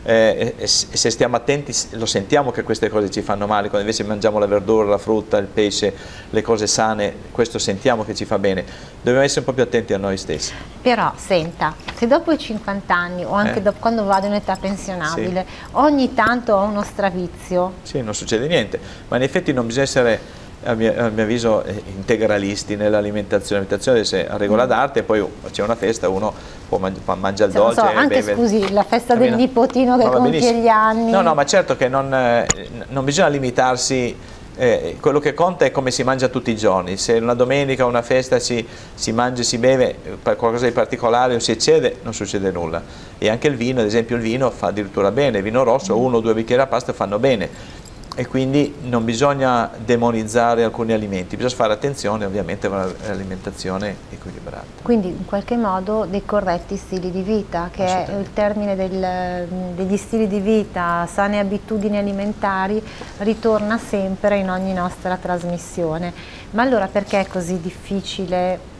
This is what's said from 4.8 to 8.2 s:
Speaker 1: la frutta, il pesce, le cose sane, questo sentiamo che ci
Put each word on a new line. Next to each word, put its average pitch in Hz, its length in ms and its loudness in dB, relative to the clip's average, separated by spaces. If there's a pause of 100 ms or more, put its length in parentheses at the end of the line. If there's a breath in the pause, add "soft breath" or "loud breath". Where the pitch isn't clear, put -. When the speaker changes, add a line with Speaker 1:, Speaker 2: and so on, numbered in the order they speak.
Speaker 1:
la 101 100 4
frutta, 107 420 0
il 101 80 -4
pesce, 104 460 0 (360 loud breath)
le 110 120 0
cose 107 260 2
sane, 107 460 0 (180)
questo 117 280 0
sentiamo 110 460 0
che 107 100 -6
ci - 80 -6